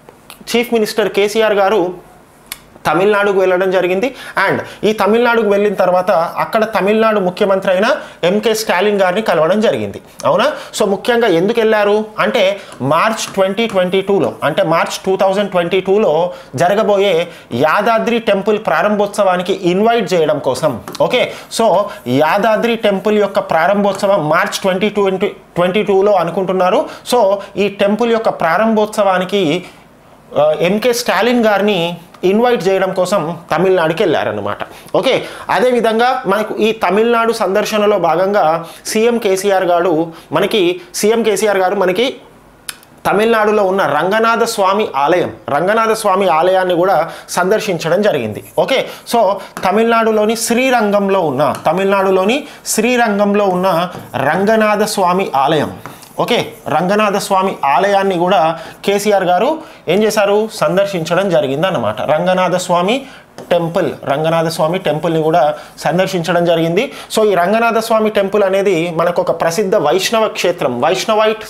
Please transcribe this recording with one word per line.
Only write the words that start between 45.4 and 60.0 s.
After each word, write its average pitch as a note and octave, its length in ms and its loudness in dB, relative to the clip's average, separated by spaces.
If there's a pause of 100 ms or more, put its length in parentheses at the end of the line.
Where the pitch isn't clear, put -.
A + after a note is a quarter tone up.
రంగనాథ G#3+ 480 0
స్వామి G3 260 2 (120)
ఆలయాన్ని F#3 420 2
కూడా F#3 160 2 (400)
సందర్శించడం F3+ 680 0
జరిగింది. A2 360 -2 (220)
ఓకే, B3+ 140 -2 (360)
so A#3 80 2 (440)
తమిళనాడులోని A3 680 2 (120)
శ్రీరంగంలో G#3 720 2 (100)
ఉన్న, C3+ 140 0 (220)
తమిళనాడులోని G3 720 2 (380)
శ్రీరంగంలో G#3 800 2
ఉన్న F3+ 120 0 (640)
రంగనాథ G#3 640 2
స్వామి F#3 320 0 (200)
ఆలయం, C#3 280 0 (500)
ఓకే, A#3 140 0 (380)
రంగనాథ G3+ 420 0 (100)
స్వామి F#3+ 260 0 (220)
ఆలయాన్ని G3 480 2
కూడా F3+ 180 2 (440)
కేసీఆర్ G3 460 0
గారు G3 180 2 (440)
ఏం G3 120 2